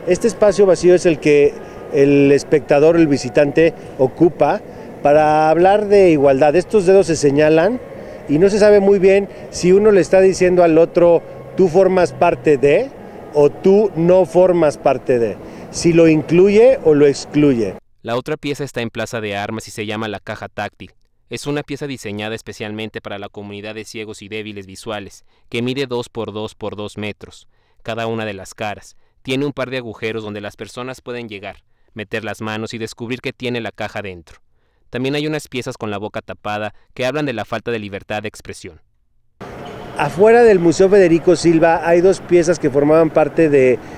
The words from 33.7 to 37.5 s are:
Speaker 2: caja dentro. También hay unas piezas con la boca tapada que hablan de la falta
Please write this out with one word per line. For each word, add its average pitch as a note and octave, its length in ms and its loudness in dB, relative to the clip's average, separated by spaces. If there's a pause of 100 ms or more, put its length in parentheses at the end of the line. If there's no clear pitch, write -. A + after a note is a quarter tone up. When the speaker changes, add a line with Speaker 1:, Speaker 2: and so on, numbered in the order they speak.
Speaker 2:
caja G#2+ 280 -12
dentro. F2+ 360 -16 (520)
También C3 260 -6
hay D3 120 -6
unas D#3 220 -8
piezas B2 280 -10
con G#2+ 140 -10
la G2+ 60 -8
boca G#2 240 -10
tapada G#2 520 -10 (200)
que B2 120 -6
hablan C#3+ 200 -4
de C3 80 -6
la G#2+ 100 -8
falta A#2 280 -8